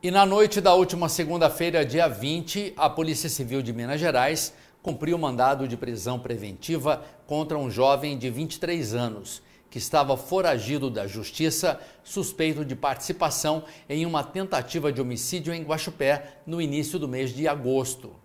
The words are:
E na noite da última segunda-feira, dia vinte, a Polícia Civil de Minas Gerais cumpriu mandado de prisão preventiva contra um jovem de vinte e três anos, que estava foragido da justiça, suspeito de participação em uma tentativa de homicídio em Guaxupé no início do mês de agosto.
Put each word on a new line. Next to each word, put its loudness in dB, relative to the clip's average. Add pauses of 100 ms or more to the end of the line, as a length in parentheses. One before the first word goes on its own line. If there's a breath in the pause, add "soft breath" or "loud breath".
E -2
na 8
noite 6
da 10
última 4
segunda-feira, 2
dia 2
vinte, -4
a 4
Polícia 0
Civil -2
de -4
Minas -4
Gerais 2 (260 loud breath)
cumpriu -2
mandado 2
de -4
prisão -6
preventiva -2 (220 loud breath)
contra -2
um -2
jovem 4
de -4
vinte -6
e -12
três -2
anos, -6 (300 soft breath)
que -8
estava 2
foragido 0
da -4
justiça, -2 (240 loud breath)
suspeito -2
de -6
participação -2 (260 loud breath)
em -2
uma -2
tentativa -4
de -4
homicídio -4
em -6
Guaxupé -2
no -4
início -2
do -4
mês -4
de -2
agosto. -2 (140)